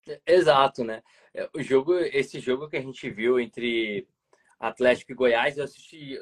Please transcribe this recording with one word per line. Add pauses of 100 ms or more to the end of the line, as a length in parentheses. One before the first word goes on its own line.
É,
exato,
né? (300)
É,
o
jogo,
esse
jogo
que
a
gente
viu
entre (520)
Atlético
e
Goiás,
eu
assisti